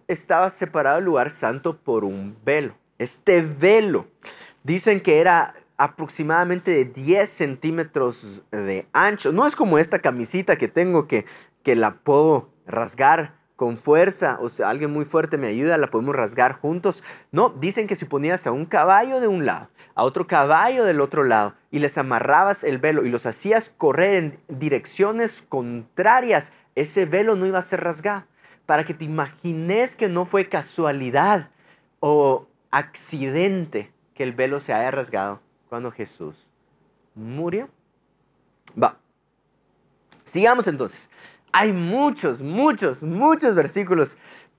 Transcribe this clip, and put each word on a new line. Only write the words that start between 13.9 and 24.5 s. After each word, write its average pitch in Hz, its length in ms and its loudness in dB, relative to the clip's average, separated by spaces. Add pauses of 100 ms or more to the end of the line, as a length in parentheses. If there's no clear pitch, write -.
O 120 80 -6
sea, 107 220 -2
alguien 147 220 -4
muy 147 120 -4
fuerte 156 320 -2
me 135 120 -4
ayuda, 143 280 0
la 143 140 0
podemos 123 240 -2
rasgar 123 380 2
juntos. 170 500 -4 (300)
No, 202 160 4
dicen 190 400 -4
que 202 80 -2
si - 80 -10
ponías 151 420 -2
a 120 60 -2
un 143 140 -4
caballo 208 520 2
de 247 80 0
un 180 200 0
lado, 85 220 -4 (280)
a 113 80 2
otro 170 240 -2
caballo 185 560 4
del 160 160 2
otro 143 240 2
lado, 107 300 2 (180)
y 143 80 -2
les 147 180 -2
amarrabas 143 640 2
el 135 160 -2
velo 151 260 0
y 123 60 -2
los 120 160 -2
hacías 214 500 -2
correr 175 380 2
en 156 320 -2
direcciones 185 1040 -4